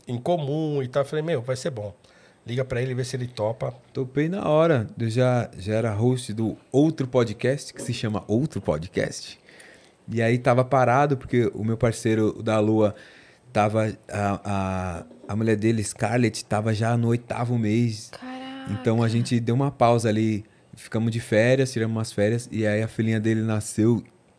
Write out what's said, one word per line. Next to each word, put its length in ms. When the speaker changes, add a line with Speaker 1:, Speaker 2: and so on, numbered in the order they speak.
Speaker 1:
em 100
comum 640
e 60
tal. 160
Eu 40
falei, 160
"Meu, 180
vai 140
ser 140
bom. 240
Liga 200
pra 160
ele, 140
vê 80
se 120
ele 120
topa." 460
Speaker 2:
Topei 340
na 220
hora. 380
Eu 120
já, 360
já 160
era 180
host 400
do 240
outro 360
podcast, 680
que 80
se 120
chama 340
Outro 320
Podcast. 800
E 100
aí 180
tava 260
parado, 520
porque 360
o 100
meu 140
parceiro 640
da 180
Lua 360
tava, 420
a, 340
a, 600
a 80
mulher 200
dele, 280
Scarlett, 640
tava 280
já 240
no 120
oitavo 500
mês. 520
Speaker 3:
Caraca. 600
Speaker 2:
Então 320
a 40
gente 320
deu 140
uma 160
pausa 400
ali, 340
ficamos 340
de 80
férias, 540
tiramos 240
umas 160
férias, 380
e 140
aí 180
a 40
filhinha 320
dele 220
nasceu 600